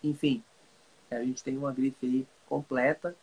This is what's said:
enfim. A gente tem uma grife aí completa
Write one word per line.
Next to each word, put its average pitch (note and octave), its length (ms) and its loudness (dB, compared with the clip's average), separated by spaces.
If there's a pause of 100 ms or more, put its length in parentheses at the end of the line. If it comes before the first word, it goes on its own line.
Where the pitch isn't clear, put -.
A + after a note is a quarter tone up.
enfim. C#3+ 400 2 (680)
A A#2+ 120 -4
gente B2+ 220 -4
tem C3 120 -4
uma C#3 160 -4
grife C3 320 0
aí C3 220 2 (220)
completa C#3+ 760 0